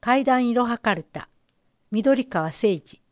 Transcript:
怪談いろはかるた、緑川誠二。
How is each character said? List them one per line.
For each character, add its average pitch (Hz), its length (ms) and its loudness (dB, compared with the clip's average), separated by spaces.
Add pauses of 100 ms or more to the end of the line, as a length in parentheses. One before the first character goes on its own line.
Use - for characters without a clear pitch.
怪 254 240 0
談 254 240 2
い 233 60 -2
ろ 247 100 2
は 233 140 -4
か 208 160 0
る 160 80 -6
た、 - 260 -16 (600)
緑 262 360 2
川 160 200 -2
誠 160 200 -4
二。 180 340 -2 (120)